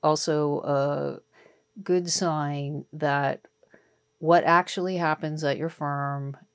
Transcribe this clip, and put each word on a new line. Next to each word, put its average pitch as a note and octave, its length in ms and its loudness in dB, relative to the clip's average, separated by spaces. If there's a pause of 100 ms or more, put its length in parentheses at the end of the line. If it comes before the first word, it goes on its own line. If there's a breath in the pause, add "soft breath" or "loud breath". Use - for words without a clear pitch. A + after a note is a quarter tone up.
also D3+ 600 2
a C#3+ 580 -2 (600 soft breath)
good F3+ 300 0
sign C#3+ 800 -2
that C#3+ 540 -2 (720 soft breath)
what E3 240 6
actually F#3 540 2
happens D#3 480 -2
at C#3 140 0
your D#3+ 100 -4
firm C#3 680 -6 (180)